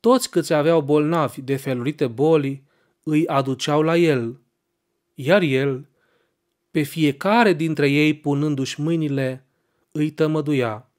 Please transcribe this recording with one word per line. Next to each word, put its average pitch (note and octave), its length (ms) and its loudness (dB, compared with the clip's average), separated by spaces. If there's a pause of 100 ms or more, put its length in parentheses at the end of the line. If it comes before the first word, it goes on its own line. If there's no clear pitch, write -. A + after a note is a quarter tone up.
toți A#3+ 300 2
câți E3+ 220 -2
aveau D#3+ 280 2
bolnavi D3+ 600 0
de C3+ 160 -4
felurite C3+ 500 -4
boli C#3 560 0 (400)
îi D#3 240 0
aduceau C#3 560 0
la D#3+ 140 2
el, C3+ 440 0 (760)
iar E3+ 280 2
el, C3+ 460 -2 (840)
pe D#3 120 -2
fiecare E3 720 2
dintre D3+ 380 0
ei D3+ 240 2
punându-și C#3+ 640 -4
mâinile, C#3 680 -4 (460)
îi D3+ 180 -2
tămăduia. D3 880 -2